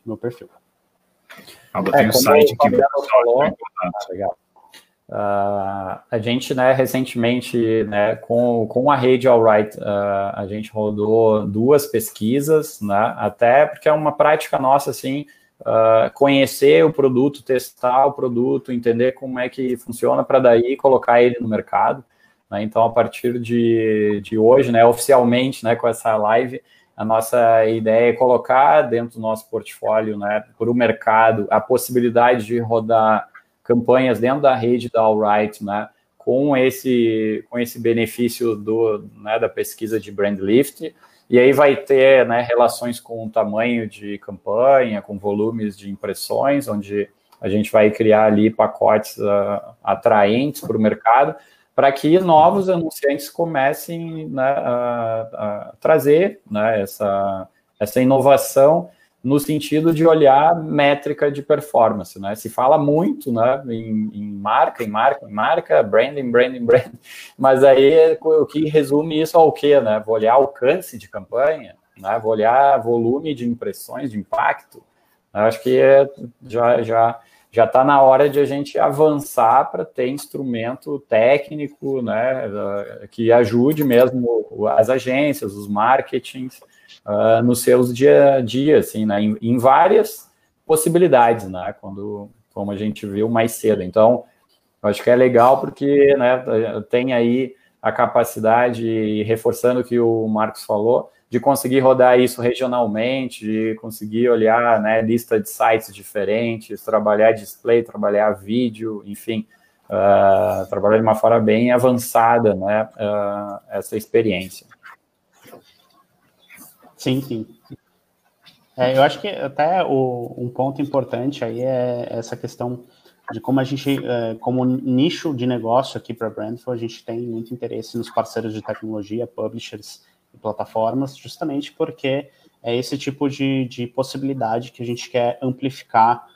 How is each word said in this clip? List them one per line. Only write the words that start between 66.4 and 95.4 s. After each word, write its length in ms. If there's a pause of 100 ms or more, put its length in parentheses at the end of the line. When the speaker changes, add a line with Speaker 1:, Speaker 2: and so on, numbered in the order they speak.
Speaker 3:
branding, 340 (400)
mas 240
aí 300
é 240
co-, 260
o 40
que 220
resume 520
isso 180
ao 140
quê, 280
né? 240
Vou 100
olhar 200
alcance 640
de 100
campanha, 680 (200)
né? 240
Vou 120
olhar 460
volume 560
de 140
impressões, 640
de 80
impacto. 640 (520)
Eu 80
acho 200
que 160
é, 300 (360)
já, 380
já, 380 (300)
já 160
tá 180
na 180
hora 260
de 100
a 60
gente 340
avançar 920
pra 140
ter 240
instrumento 920 (100)
técnico, 960
né, 440
ah, 640
que 220
ajude 520
mesmo 640
o, 160
as 240
agências, 640
os 140
marketings, 920 (440)
ah, 380
nos 200
seus 320
dia 400
a 60
dia, 380
assim, 280
né, 140
em, 200
em 180
várias 720 (360)
possibilidades, 840
né, 320
quando, 480 (240)
como 180
a 60
gente 300
viu 220
mais 240
cedo. 300
Então, 420 (580)
eu 60
acho 140
que 80
é 60
legal 440